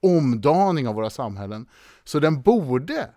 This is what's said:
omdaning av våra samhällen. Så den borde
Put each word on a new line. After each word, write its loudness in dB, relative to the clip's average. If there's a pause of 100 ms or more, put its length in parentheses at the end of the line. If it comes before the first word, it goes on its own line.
omdaning 2
av -4
våra -4
samhällen. -10 (380)
Så -2
den 0
borde 0